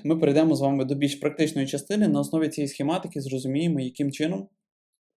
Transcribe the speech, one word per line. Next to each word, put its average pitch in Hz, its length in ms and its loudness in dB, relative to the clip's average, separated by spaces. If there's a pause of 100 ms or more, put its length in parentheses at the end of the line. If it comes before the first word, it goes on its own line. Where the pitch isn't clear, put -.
ми 160 140 2
перейдемо 156 380 4
з 135 60 -2
вами 139 240 0
до 139 100 -2
більш 139 200 0
практичної 147 520 -2
частини. 202 400 0
На 143 120 4
основі 151 300 0
цієї 147 180 -4
схематики 151 540 -4
зрозуміємо, 135 580 -2
яким 139 320 -2
чином 170 360 -4 (720)